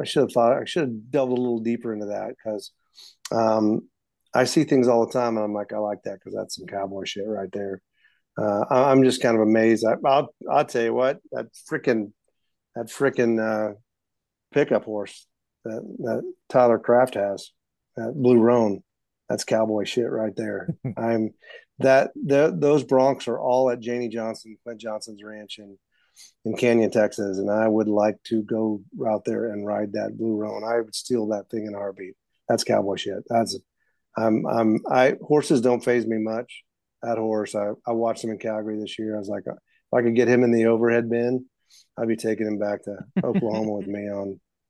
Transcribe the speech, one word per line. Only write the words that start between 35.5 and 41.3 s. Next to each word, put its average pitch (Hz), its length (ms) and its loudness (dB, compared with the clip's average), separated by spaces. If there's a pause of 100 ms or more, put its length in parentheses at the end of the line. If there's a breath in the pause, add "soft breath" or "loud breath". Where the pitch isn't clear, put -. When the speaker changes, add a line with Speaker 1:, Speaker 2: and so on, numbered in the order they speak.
Speaker 1:
don't 123 220 2
faze 120 220 2
me 113 140 -2
much. 110 440 -6 (380)
That 117 160 -2
horse, 110 380 -2
I, 104 160 -2 (160)
I 120 40 -2
watched 113 320 -2
him 113 60 -4
in 107 80 -6
Calgary 107 420 -6
this - 180 -10
year. 107 180 -6
I 107 40 -4
was 98 80 -10
like, 101 180 -8
"If - 80 -8 (400)
I 123 80 4
could 117 140 2
get 117 120 4
him 123 160 6
in 120 80 4
the 113 160 4
overhead 117 420 2
bin, 123 360 -2 (520 soft breath)